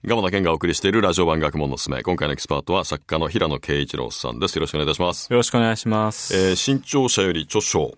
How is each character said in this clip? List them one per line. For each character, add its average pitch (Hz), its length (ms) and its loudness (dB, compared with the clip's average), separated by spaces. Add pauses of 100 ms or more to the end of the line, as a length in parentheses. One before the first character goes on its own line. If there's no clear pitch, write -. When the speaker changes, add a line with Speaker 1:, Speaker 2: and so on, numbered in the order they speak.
Speaker 1:
鎌 110 140 2
田 92 80 0
健 98 140 2
が 82 80 4
お - 20 4
送 82 140 0
り 76 80 2
し - 20 -4
て - 80 -2
い 98 60 4
る 110 80 4
ラ 95 120 4
ジ 90 80 2
オ 85 60 4
版 80 140 2
学 76 180 0
問 73 100 0
の 65 80 -4
す - 80 -6
す 69 60 -6
め。 64 140 -4
今 90 120 0
回 73 120 -2
の 71 60 0
エ - 20 -6
キ - 60 -10
ス - 40 -10
パ 73 120 0
ー 69 40 -4
ト 85 100 -4
は 90 120 0
作 - 200 -6
家 80 140 -2
の 80 100 0
平 90 200 0
野 71 100 -2
啓 73 220 -2
一 71 160 -4
郎 62 160 -6
さ - 180 -6
ん 58 80 -10
で 90 80 -2
す。 - 80 -2
よ 78 60 -2
ろ 78 80 -2
し - 20 -8
く 78 60 -6
お - 20 0
願 76 80 0
い - 20 0
い 78 40 0
た - 20 2
し 90 60 -6
ま 87 140 0
す。 - 180 -6
Speaker 2:
よ 123 60 4
ろ 120 40 4
し - 80 0
く - 60 0
お 120 40 4
願 113 120 2
い 110 40 -2
し - 120 -6
ま 107 240 0
す。 - 240 -4 (140)
Speaker 1:
え - 20 4
ー、 - 20 4
新 135 260 0
潮 135 280 0
社 101 140 2
よ 92 100 2
り 82 100 -2
著 104 180 0
書 76 380 0